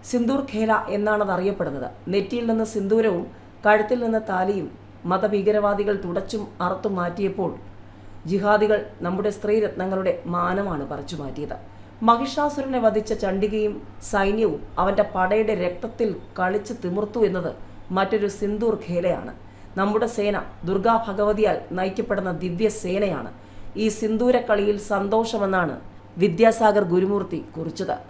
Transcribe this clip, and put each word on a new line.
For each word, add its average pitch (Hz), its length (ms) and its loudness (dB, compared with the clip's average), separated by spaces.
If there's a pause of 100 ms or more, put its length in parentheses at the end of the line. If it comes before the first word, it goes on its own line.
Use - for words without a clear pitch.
സിന്ദൂർ 254 500 0
ഖേല 220 340 2
എന്നാണത് 208 420 2
അറിയപ്പെടുന്നത്. 175 600 -2 (180)
നെറ്റിയിൽ 202 380 0
നിന്ന് 220 180 2
സിന്ദൂരവും 208 600 2 (400)
കഴുത്തിൽ 214 380 4
നിന്ന് 220 140 2 (100)
താലിയും 190 420 0 (340)
മതഭീകരവാദികൾ 202 1000 2
തുടച്ചും 190 440 -4 (120)
അറുത്തും 185 360 -2
മാറ്റിയപ്പോൾ 175 580 -2 (720)
ജിഹാദികൾ 208 600 4 (140)
നമ്മുടെ 208 300 0
സ്ത്രീരത്നങ്ങളുടെ 190 960 0
മാനമാണ് 175 640 -2
പറിച്ചു 147 280 -8
മാറ്റിയത്. 143 600 -8 (260)
മഹിഷാസുരനെ 269 760 2
വധിച്ച 214 340 2
ചണ്ഡികയും 208 680 0 (200)
സൈന്യവും 202 600 0 (160)
അവന്റെ 196 260 4 (100)
പടയുടെ 208 400 2
രക്തത്തിൽ 180 640 -2 (240)
കളിച്ച് 202 320 -2 (120)
തിമിർത്തു 208 420 0
എന്നത് 175 280 -2 (360)
മറ്റൊരു 196 380 2
സിന്ദൂർ 208 500 0 (100)
ഖേലയാണ്. 175 460 -2 (420)
നമ്മുടെ 208 300 2
സേന 208 340 0 (240)
ദുർഗാ 214 440 2
ഭഗവതിയാൽ 208 520 2 (120)
നയിക്കപ്പെടുന്ന 185 600 -2
ദിവ്യസേനയാണ്. 180 1000 -2 (440)
ഈ 214 120 2
സിന്ദൂരക്കളിയിൽ 214 880 2
സന്തോഷമെന്നാണ് 202 1000 0 (380)
വിദ്യാസാഗർ 208 680 6
ഗുരുമൂർത്തി 185 600 0 (140)
കുറിച്ചത്. 165 380 -4 (140)